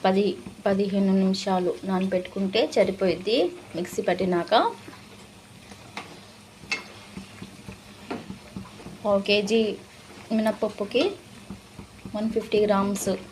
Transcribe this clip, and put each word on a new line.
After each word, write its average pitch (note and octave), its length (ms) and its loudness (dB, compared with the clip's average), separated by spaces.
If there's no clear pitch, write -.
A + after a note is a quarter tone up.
పది, F#3+ 200 4
పదిహేను G3 560 4
నిమిషాలు F#3+ 500 2
నానబెట్టుకుంటే F#3+ 720 0
సరిపోయిద్ది F#3+ 640 2
మిక్సీ G#3+ 320 -4
పట్టినాక. F3+ 440 2
పావు G3+ 240 4
కేజీ G#3 340 4
మినపప్పుకి A3 680 0
వన్ A3 220 -2
ఫిఫ్టీ G#3+ 300 2
గ్రామ్స్ G3 440 2